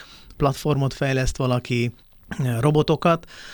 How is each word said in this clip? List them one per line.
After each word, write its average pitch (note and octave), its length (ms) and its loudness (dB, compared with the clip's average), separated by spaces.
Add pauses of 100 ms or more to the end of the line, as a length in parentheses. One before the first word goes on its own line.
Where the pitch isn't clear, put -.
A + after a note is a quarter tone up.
(360)
platformot C#3 580 0
fejleszt, C3 420 -2
valaki, B2 560 0 (460)
ö, A#2+ 220 -2
robotokat, D#3 680 2 (280)